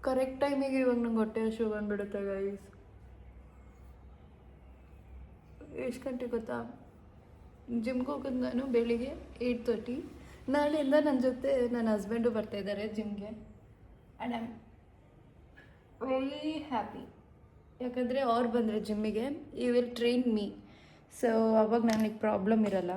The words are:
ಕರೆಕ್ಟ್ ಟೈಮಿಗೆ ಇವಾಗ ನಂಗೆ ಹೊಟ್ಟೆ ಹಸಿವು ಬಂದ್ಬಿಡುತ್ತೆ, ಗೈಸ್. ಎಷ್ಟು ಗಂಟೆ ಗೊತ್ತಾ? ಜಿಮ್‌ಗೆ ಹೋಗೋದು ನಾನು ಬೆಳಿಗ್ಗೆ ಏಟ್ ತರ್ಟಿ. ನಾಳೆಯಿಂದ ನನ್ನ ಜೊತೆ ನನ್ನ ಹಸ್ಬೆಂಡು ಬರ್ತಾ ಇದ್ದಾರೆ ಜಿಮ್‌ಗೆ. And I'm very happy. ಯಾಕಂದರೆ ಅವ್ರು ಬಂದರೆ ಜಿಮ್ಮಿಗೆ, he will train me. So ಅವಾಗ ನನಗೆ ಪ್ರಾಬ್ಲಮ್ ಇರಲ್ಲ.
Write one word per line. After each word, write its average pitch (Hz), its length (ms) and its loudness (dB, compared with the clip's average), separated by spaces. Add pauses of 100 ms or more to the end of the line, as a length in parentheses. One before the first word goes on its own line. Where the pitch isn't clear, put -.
ಕರೆಕ್ಟ್ 262 360 0
ಟೈಮಿಗೆ 269 380 2
ಇವಾಗ 247 160 4
ನಂಗೆ 233 220 0
ಹೊಟ್ಟೆ 220 240 0
ಹಸಿವು 220 280 0
ಬಂದ್ಬಿಡುತ್ತೆ, 208 540 -4
ಗೈಸ್. 196 520 -6 (3000)
ಎಷ್ಟು 254 340 -4
ಗಂಟೆ 247 180 -6
ಗೊತ್ತಾ? 220 580 -6 (960)
ಜಿಮ್‌ಗೆ 254 240 -2
ಹೋಗೋದು 262 340 -4
ನಾನು 247 260 0
ಬೆಳಿಗ್ಗೆ 233 480 2 (280)
ಏಟ್ 240 240 0
ತರ್ಟಿ. 240 380 -2 (460)
ನಾಳೆಯಿಂದ 294 440 2 (100)
ನನ್ನ 277 160 4
ಜೊತೆ 254 500 2
ನನ್ನ 233 240 0
ಹಸ್ಬೆಂಡು 220 380 0
ಬರ್ತಾ 208 260 -4
ಇದ್ದಾರೆ 202 300 -4
ಜಿಮ್‌ಗೆ. 208 680 -8 (720)
And 240 80 -2
I'm 226 140 -4 (1600)
very 277 340 -2
happy. 294 600 -4 (800)
ಯಾಕಂದರೆ 247 380 -2
ಅವ್ರು 240 300 4
ಬಂದರೆ 220 300 2
ಜಿಮ್ಮಿಗೆ, 214 480 -2
he 262 420 -4
will 240 240 2
train 240 320 2
me. 208 220 2 (720)
So 220 360 4
ಅವಾಗ 220 280 4
ನನಗೆ 220 320 2
ಪ್ರಾಬ್ಲಮ್ 214 480 4
ಇರಲ್ಲ. 185 320 0